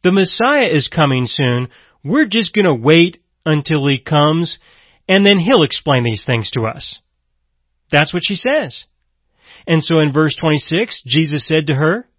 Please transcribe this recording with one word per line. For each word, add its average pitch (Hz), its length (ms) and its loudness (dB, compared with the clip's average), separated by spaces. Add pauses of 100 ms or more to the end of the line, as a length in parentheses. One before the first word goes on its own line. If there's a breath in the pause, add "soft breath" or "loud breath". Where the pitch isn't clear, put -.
the 185 80 2
Messiah 220 580 0
is 147 200 0
coming 131 380 0
soon. 123 420 -2 (340 soft breath)
We're 254 220 0
just 208 300 -2
gonna 190 200 2
wait 165 440 2 (300)
until 147 380 0
he 139 140 0
comes, 156 580 0 (480 soft breath)
and 196 180 2
then 202 140 4
he'll 190 240 2
explain 135 400 0
these 110 220 -4
things 117 260 -2
to 113 160 -4
us." - 320 -10 (920)
That's 147 220 2
what 175 120 -4
she 202 100 -4
says. 254 520 -4 (800 soft breath)
And 160 160 2
so 160 160 2
in 151 100 2
verse 147 240 0
twenty-six, 160 720 -2
Jesus 147 400 -2
said 156 220 0
to 143 80 0
her 165 320 -2 (100)